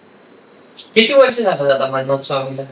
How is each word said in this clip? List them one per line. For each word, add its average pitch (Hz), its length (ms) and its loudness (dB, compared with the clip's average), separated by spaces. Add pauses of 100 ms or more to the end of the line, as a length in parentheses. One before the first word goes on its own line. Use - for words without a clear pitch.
(960)
किती 226 180 2
वर्ष 262 220 4
झालं 160 380 0
आता 135 140 -2
मनमोहन 135 340 -4
स्वामीला? 135 500 -6